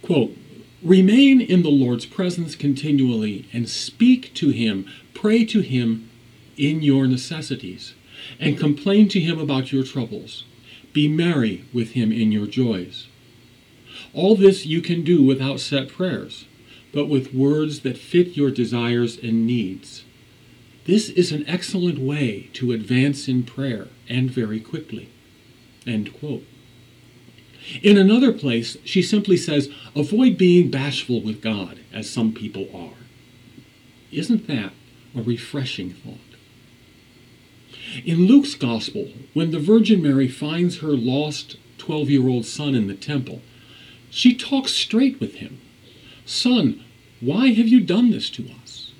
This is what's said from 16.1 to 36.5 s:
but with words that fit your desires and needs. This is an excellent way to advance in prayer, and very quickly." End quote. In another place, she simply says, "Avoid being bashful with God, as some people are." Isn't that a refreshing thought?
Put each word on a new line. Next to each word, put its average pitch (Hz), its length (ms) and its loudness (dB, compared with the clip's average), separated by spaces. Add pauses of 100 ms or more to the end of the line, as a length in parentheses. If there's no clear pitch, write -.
but 143 160 -2
with 135 260 -2
words 147 460 0
that 123 160 -6
fit 175 400 0
your 143 140 2
desires 120 720 -2
and 113 240 0
needs. 107 580 -6 (800)
This 208 260 2
is 175 200 0
an 151 160 -4
excellent 175 540 -4
way 131 540 -4
to 123 180 -2
advance 127 560 0
in 127 160 0
prayer, 123 440 -8 (200)
and 127 220 -2
very 110 280 -4
quickly." - 500 -14 (800)
End 107 260 -6
quote. 143 320 -10 (1400)
In 208 140 8
another 214 360 6
place, 117 520 -4
she - 160 0
simply 190 360 2
says, 147 320 -2 (260)
"Avoid 202 420 2
being 175 340 6
bashful 131 500 -4
with 104 200 -8
God, 101 380 -6 (140)
as 107 180 -12
some 113 220 -2
people 101 420 -10
are." 85 320 -18 (1040)
Isn't 202 380 -2
that 107 260 -6 (400)
a 120 80 -6
refreshing 127 680 -6
thought? - 280 -20 (1900)